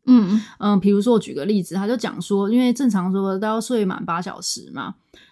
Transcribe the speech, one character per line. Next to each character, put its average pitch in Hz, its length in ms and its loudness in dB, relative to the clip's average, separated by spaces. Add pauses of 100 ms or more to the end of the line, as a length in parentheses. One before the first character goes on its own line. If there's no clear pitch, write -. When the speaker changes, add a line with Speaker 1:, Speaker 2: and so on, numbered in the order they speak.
Speaker 1:
嗯。 220 340 6 (180)
Speaker 2:
嗯， 208 220 2
比 196 80 2
如 202 140 4
说 240 100 2
我 220 60 4
举 - 160 -4
个 143 100 -6
例 208 180 0
子， - 120 -10
他 - 120 -4
就 240 80 -2
讲 - 260 -6
说， 196 300 -2
因 240 80 2
为 247 140 4
正 247 160 0
常 190 240 0
说 196 260 -2
都 214 80 -4
要 220 140 -2
睡 220 240 -2
满 185 220 -4
八 170 160 -4
小 - 180 -12
时 - 320 -10
嘛， - 220 -12 (380)